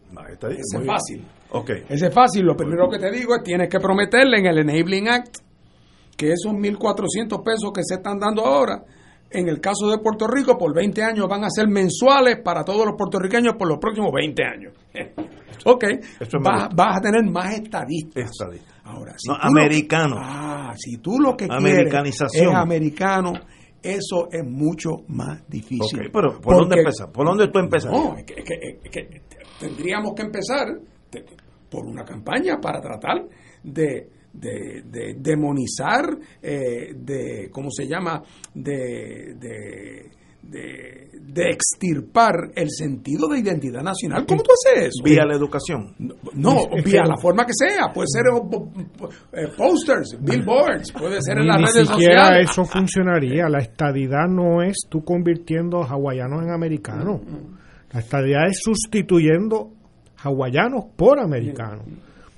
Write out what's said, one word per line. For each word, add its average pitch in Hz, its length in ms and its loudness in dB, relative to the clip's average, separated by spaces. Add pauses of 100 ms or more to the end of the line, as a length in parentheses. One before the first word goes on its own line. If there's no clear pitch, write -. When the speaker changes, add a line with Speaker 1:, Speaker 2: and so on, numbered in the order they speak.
(120)
Speaker 1:
Más 82 180 -18
estadistas, 117 360 -8
Speaker 2:
Ese - 100 -8
es - 40 -4
Speaker 1:
muy 131 40 -6
bien. - 120 -2
Speaker 2:
fácil. - 280 -8 (280)
Speaker 1:
Ok. 120 180 -6 (180)
Speaker 2:
Ese 147 200 0
es - 60 0
fácil. 208 300 6
Lo 160 120 4
primero 170 340 2
que 208 80 -4
te 185 120 -2
digo 240 260 0
es 233 60 -4
tienes 175 260 -2
que 190 100 -2
prometerle 202 600 4
en 185 80 2
el 165 120 4
Enabling 165 500 0
Act 240 280 -2 (800)
que 151 160 0
esos 214 220 -2
mil 202 240 -2
cuatrocientos 208 680 -2
pesos 220 280 -2
que 185 120 -6
se 180 120 -4
están 202 220 -6
dando 214 280 -2
ahora, 247 380 2 (460)
en 180 180 -2
el 151 120 -2
caso 208 300 0
de 214 80 2
Puerto 220 300 0
Rico, 254 280 2
por 156 180 -2
veinte 202 280 0
años 214 260 0
van 202 160 -2
a 196 60 -2
ser 214 180 2
mensuales 202 760 6
para 165 220 -2
todos 208 220 0
los 208 100 -2
puertorriqueños 202 640 0
por 185 100 0
los 156 100 0
próximos 214 340 0
veinte 143 320 -2
años. 101 300 -10 (180)
<laughs> - 220 -12 (520)
Ok, 240 180 6 (360)
Speaker 1:
Eso 120 200 -6
me 196 100 2
Speaker 2:
vas, 202 140 0
Speaker 1:
gusta. 226 120 -8
Speaker 2:
vas 190 220 4
a - 20 0
tener 220 300 2
más 185 240 -4
estadistas. 156 800 -8
Speaker 1:
Estadistas. 90 420 -14 (100)
Speaker 2:
Ahora, - 320 -16
si - 140 -12
Speaker 1:
No, 143 60 -2
Speaker 2:
tú - 40 -10
lo 139 140 4
que 156 60 8
Speaker 1:
americano. 151 580 2
Speaker 2:
Ah, 143 580 -10
si 117 220 -12
tú 214 200 -4
lo 269 180 4
que 208 120 -6
Speaker 1:
Americanización. 143 840 2
Speaker 2:
quieres 170 200 6
es - 60 4
americano, 175 720 0 (500)
eso 185 480 -4
es 165 140 -6
mucho 143 460 -2 (180)
más - 400 -8
difícil. 113 520 -4
Speaker 1:
Ok, - 120 -8
pero 185 260 0
¿por 180 180 6
dónde 175 200 8
Speaker 2:
Porque 170 40 6
Speaker 1:
empezar? 107 320 0
¿Por 139 140 0
dónde 190 220 4
tú 202 120 2
empezarías? 170 440 0
Speaker 2:
No, - 140 -4
es - 60 -16
que, - 100 -18
es - 100 -14
que, - 400 -10
es - 60 -20
que - 320 -16 (360)
tendríamos 180 560 -6
que 220 80 -8
empezar 220 440 -4 (440)
de-, - 140 -16 (460)
por 117 160 -10
una 113 180 -14
campaña 254 560 -4
para 151 220 -6
tratar 135 420 -6 (380)
de, 143 480 -4 (240)
de, - 480 -12
de 113 360 -10
demonizar, 147 840 -2 (380)
eh, 127 520 -6
de, 123 560 -8
¿cómo 139 200 -10
se 139 160 -10
llama? 165 360 -6 (300)
De, 120 840 -8
de, 110 720 -16 (320)
de, 131 680 -18 (140)
de 151 280 -2
extirpar 180 840 0 (200)
el 160 160 -2
sentido 151 580 -4
de 294 120 0
identidad 135 420 -4
nacional. 190 460 -4
¿Cómo 381 140 4
tú 523 100 2
haces 453 360 4
eso? 123 140 -8
Speaker 1:
Vía 151 220 6
la 147 100 0
educación. 143 640 -4
Speaker 2:
No, - 160 -10 (200)
no, 175 420 2
Speaker 3:
Es 151 80 0
Speaker 2:
vía 196 180 6
Speaker 3:
que 156 60 4
Speaker 2:
la 147 80 2
forma 175 300 2
que 240 80 -4
sea. 370 380 2
Puede 180 160 -4
ser, 233 180 0
eh, 240 140 4 (100)
po-, - 580 -10 (240)
eh, 156 240 -6
posters, 220 640 0
billboards, 233 720 0
puede 180 300 -6
ser - 160 -2
en - 60 4
Speaker 3:
Ni - 40 4
Speaker 2:
las - 80 4 (180)
redes 226 140 6
Speaker 3:
siquiera 175 360 8
Speaker 2:
sociales. 180 260 8
Speaker 3:
eso 180 160 2
funcionaría. 175 840 2
La 147 120 2
estadidad 139 680 0
no 175 340 2
es 190 140 0 (140)
tú 156 120 -2
convirtiendo 170 800 0
a 131 60 -2
hawaianos 139 540 -2
en 170 80 -4
americanos. 165 720 -4
Speaker 2:
Mm, 82 120 -14
mm. 73 240 -16 (360)
Speaker 3:
La 120 60 -4
estadidad 139 460 0
es 190 160 -2
sustituyendo 208 1080 2 (500)
hawaianos 143 640 0 (100)
por 254 260 6
americanos. 117 640 -4
Speaker 2:
Mm, 110 40 -16
mm. 107 80 -16 (400)